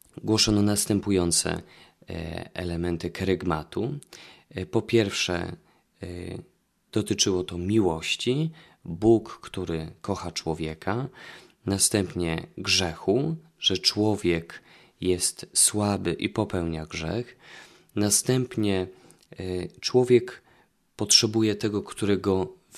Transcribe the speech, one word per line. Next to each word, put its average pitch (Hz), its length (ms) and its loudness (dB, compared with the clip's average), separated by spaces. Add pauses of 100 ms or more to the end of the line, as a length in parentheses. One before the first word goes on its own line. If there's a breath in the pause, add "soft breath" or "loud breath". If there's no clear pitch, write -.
(240)
głoszono 107 380 4
następujące, 95 1000 2 (480 loud breath)
e, 85 440 -8
elementy 87 560 -4
kerygmatu. 92 880 -2 (500 loud breath)
E, 95 160 -6
po 110 160 0
pierwsze, 92 720 0 (480 soft breath)
e, 87 40 -12 (840)
dotyczyło 101 520 0
to 90 140 -8
miłości, 104 960 0 (340 loud breath)
Bóg, 104 560 2
który 82 500 -6 (100)
kocha 90 300 -6
człowieka, 80 760 -4 (580 loud breath)
następnie 90 800 0 (100)
grzechu, 98 800 0 (240)
że 92 180 0
człowiek 98 840 0 (400 soft breath)
jest 90 520 0
słaby 101 600 2
i - 160 -2
popełnia 82 560 -2
grzech, 82 520 -6 (580 loud breath)
następnie, 104 920 0 (440 loud breath)
e, 92 360 -6 (120)
człowiek 123 640 4 (540 soft breath)
potrzebuje 110 600 4
tego, 104 280 -2
który 101 340 0
go 95 360 0 (240)